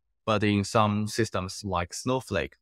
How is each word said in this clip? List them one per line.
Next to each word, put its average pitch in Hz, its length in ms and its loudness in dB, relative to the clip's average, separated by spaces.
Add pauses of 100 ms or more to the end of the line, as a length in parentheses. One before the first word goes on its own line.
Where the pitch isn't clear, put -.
(260)
But 107 180 2
in 104 200 4
some 104 440 2
systems 98 580 -4
like 90 280 -4
Snowflake, 113 680 -4